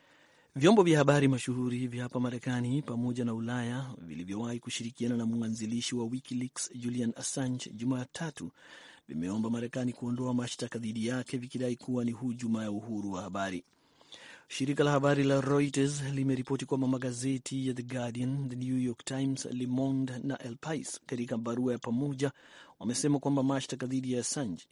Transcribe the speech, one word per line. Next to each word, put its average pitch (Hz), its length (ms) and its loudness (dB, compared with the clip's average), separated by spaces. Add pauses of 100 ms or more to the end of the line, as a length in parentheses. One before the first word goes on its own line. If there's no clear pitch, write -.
(560)
Vyombo 185 280 8
vya 165 140 8
habari 143 300 8
mashuhuri 123 600 0
vya 120 160 -6
hapa 123 160 -4
Marekani 123 640 0
pamoja 120 440 -2
na 117 80 0
Ulaya 120 640 -4
vilivyowahi 98 640 -6
kushirikiana 117 580 -4
na 117 80 0
mwanzilishi 113 680 -2
wa 120 100 -2
WikiLeaks 127 680 -6
Julian 120 400 -2
Assange 127 580 -4
Jumatatu 127 800 -4 (560)
vimeomba 95 420 -2
Marekani 120 440 -2
kuondoa 123 400 -2
mashtaka 120 460 -2
dhidi 113 280 -2
yake 127 300 -2
vikidai 123 380 -2
kuwa 123 300 -2
ni 117 60 2
hujuma 117 520 -2
ya 104 80 -4
uhuru 104 400 -4
wa 92 100 -4
habari. 95 420 -4 (840)
Shirika 139 360 2
la 147 80 6
habari 143 320 6
la 139 180 6
Reuters 143 600 4 (120)
limeripoti 135 520 0
kwamba 135 220 2
magazeti 131 800 -2
ya 127 60 0
The 120 100 -6
Guardian, 123 680 -2
The 123 60 -6
New 127 220 0
York 123 280 0
Times, 135 400 0
Le 123 220 -2
Monde 131 460 2 (100)
na 135 140 -2
El 120 180 -10
Pais - 500 -6
katika 120 320 -2
barua 117 360 0
ya 117 60 -4
pamoja 135 520 0 (480)
wamesema 139 400 2
kwamba 139 240 2
mashtaka 131 420 0
dhidi 127 280 -2
ya 123 60 0
Assange 117 420 -2 (100)